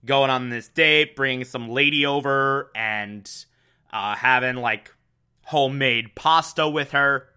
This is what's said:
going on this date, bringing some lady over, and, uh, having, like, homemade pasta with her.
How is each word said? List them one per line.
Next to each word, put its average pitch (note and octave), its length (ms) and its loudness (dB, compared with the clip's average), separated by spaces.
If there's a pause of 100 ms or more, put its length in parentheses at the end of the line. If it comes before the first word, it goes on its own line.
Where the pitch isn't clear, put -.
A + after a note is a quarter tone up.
going C3+ 280 2
on B2+ 180 -2
this A#2+ 180 -8
date, D3+ 480 4
bringing B2+ 300 -2
some A#2+ 240 -10
lady C#3+ 380 0
over, C#3 680 0
and, G#2 560 -6 (600)
uh, G#2 240 -4
having, B2+ 400 2
like, A2+ 340 -4 (520)
homemade C3+ 720 -2
pasta D#3+ 520 0
with D3 260 -4
her. C#3 440 0